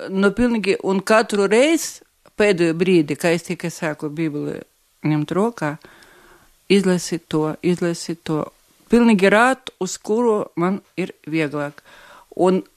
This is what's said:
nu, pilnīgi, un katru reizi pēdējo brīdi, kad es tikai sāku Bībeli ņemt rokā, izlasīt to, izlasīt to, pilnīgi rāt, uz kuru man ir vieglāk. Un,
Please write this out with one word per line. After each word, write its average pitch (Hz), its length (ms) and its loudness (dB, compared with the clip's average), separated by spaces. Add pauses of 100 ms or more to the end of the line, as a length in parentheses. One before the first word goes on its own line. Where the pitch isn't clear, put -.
(100)
nu, 196 200 2
pilnīgi, 220 500 0
un 196 200 -2
katru 214 480 2
reizi 285 520 0 (380)
pēdējo 175 360 2
brīdi, 165 420 2
kad 170 160 0
es 170 120 -2
tikai - 260 -8
sāku 151 400 -8
Bībeli 147 500 -6 (420)
ņemt 151 300 -2
rokā, 170 440 -2 (920)
izlasīt 185 580 0
to, 156 300 -2
izlasīt 170 680 -4
to, 151 200 -4 (460)
pilnīgi 226 400 4
rāt, 247 480 2
uz 185 200 -8
kuru 220 440 0 (140)
man 180 240 -2 (140)
ir 185 180 -6 (100)
vieglāk. 147 600 -4 (480)
Un, 185 320 2 (140)